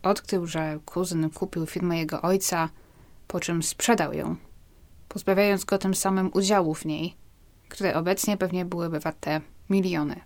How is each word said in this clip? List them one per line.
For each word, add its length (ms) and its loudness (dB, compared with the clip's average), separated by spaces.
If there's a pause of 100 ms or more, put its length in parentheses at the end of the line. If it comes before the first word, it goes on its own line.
odkrył, 440 0
że 380 -4
kuzyn 440 0
kupił 360 -4
firmę 320 -2
jego 240 -4
ojca, 480 0 (580)
po 120 -4
czym 240 -2
sprzedał 500 0
ją, 220 -4 (760)
pozbawiając 560 2
go 120 2
tym 180 2
samym 380 0
udziału 400 4
w 120 -10
niej, 300 -4 (540)
które 260 0
obecnie 420 0
pewnie 280 0
byłyby 340 -4
warte 420 -4 (280)
miliony. 560 0